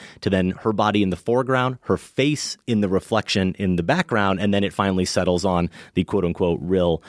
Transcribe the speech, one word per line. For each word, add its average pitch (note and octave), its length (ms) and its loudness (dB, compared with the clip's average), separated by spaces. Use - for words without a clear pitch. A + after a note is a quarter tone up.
to - 80 -2
then F#2 220 2
her A2 200 -2
body G#2 320 2
in F#2+ 60 2
the F2 80 -2
foreground, B2+ 640 -2
her G2 160 0
face - 680 -2
in A2+ 140 2
the G2+ 80 2
reflection F#2+ 720 0
in F#2 160 0
the F2 80 0
background, G2+ 560 0
and G2+ 140 0
then G2+ 100 2
it G2 80 -2
finally F#2+ 320 0
settles F2+ 400 0
on F2 260 0
the F#2 100 0
quote-unquote F2 580 -2
real F2 460 0